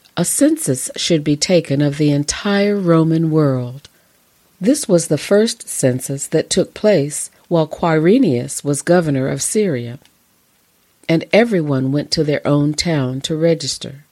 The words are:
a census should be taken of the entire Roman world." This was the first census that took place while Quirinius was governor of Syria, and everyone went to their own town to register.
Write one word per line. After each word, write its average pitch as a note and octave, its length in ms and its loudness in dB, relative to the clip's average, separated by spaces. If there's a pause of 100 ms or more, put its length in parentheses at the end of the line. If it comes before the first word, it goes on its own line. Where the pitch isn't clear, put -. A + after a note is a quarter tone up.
(160)
a E3+ 80 -2
census C#4 720 0
should D#3+ 260 0
be D3+ 140 0
taken D3+ 460 0
of C#3+ 160 0
the D3 140 2
entire G3+ 680 0
Roman E3 520 2
world." C3+ 600 0 (720)
This B3+ 260 0
was F3 200 2
the D3+ 100 0
first G#3 500 0
census C3+ 600 -4
that D#3 220 -2
took - 240 0
place D3+ 560 0 (200)
while D#3+ 180 2
Quirinius D#3+ 960 0
was C#3+ 180 -2
governor D3+ 460 2
of C#3 140 -4
Syria, C3 580 -2 (1120)
and D#3+ 240 0
everyone D#3 580 2
went C#3+ 200 -2
to D#3+ 120 0
their D3 240 -2
own C#3+ 260 2
town C#3 460 -2
to D#3+ 160 -6
register. D3 760 -2